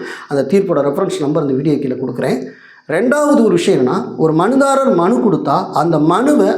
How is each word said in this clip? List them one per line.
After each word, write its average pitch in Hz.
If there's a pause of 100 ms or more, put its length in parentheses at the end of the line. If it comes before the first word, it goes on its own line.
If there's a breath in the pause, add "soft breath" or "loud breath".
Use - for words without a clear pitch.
(280 loud breath)
அந்த 139
தீர்ப்போட 180
ரெஃபரன்ஸ் 143
நம்பர் 156
இந்த 139
வீடியோ 143
கீழே 123
கொடுக்குறேன். 127 (440 loud breath)
ரெண்டாவது 247
ஒரு 226
விஷயம் 170
என்னன்னா, 175 (140)
ஒரு 160
மனுதாரர் 262
மனு 185
கொடுத்தா 185
அந்த 160
மனுவை 202 (100)